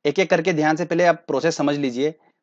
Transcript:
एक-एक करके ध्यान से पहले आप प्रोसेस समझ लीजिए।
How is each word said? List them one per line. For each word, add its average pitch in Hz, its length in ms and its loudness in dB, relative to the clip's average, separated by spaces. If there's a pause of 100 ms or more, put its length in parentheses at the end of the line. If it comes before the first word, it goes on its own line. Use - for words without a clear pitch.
एक-एक 180 240 0
करके 180 220 2
ध्यान 156 240 2
से 170 80 -4
पहले 170 200 0
आप 165 220 2
प्रोसेस 151 300 -2
समझ 147 200 0
लीजिए। 139 380 -4 (280)